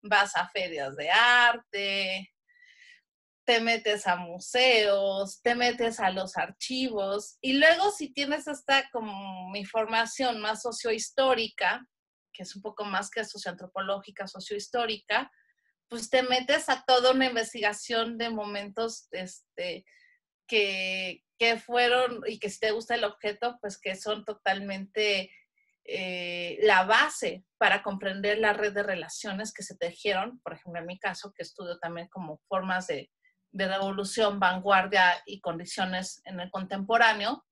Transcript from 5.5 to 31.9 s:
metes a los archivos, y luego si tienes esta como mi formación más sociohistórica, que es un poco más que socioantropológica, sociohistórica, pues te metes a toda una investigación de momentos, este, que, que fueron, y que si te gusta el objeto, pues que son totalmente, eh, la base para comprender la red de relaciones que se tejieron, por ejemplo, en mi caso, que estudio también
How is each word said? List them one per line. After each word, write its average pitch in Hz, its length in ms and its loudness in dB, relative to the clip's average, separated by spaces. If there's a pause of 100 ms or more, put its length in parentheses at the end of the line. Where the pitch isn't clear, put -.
metes 240 460 0
a 196 100 2
los 190 260 -4
archivos, 208 1040 -4
y 262 140 0
luego 339 360 6
si 320 220 -8
tienes 285 340 -4
esta 277 440 0
como 196 600 -8
mi 196 140 -8
formación 226 760 -2
más 214 220 -4
sociohistórica, 233 1200 -2 (460)
que - 120 -16
es - 100 -14
un 196 80 -16
poco 214 220 -10
más 196 260 -2
que 226 140 -4
socioantropológica, 190 1000 -8
sociohistórica, 214 1040 -4 (580)
pues 233 220 -10
te 254 120 6
metes 254 460 2
a 262 160 0
toda 254 280 8
una 262 140 6
investigación 226 920 -2
de 233 120 -2
momentos, 208 800 -6
este, 180 720 -10 (640)
que, 190 760 -2 (140)
que 233 200 4
fueron, 240 680 2
y 214 120 -6
que 208 100 -6
si - 120 -10
te 220 100 2
gusta 226 240 -2
el 233 100 0
objeto, 214 560 -4
pues 202 200 -8
que 190 160 -6
son 214 280 -6
totalmente, 196 1080 -2 (520)
eh, 180 800 -6
la 190 220 8
base 220 600 2 (140)
para 202 240 4
comprender 196 560 -2
la 214 140 4
red 208 200 -2
de 202 120 -2
relaciones 196 680 -6
que 202 120 -14
se - 120 -14
tejieron, 202 640 -4
por - 120 -12
ejemplo, 170 280 -12
en 165 60 -10
mi 180 140 -10
caso, 196 340 -6
que - 80 -12
estudio 175 380 -10
también 170 280 -8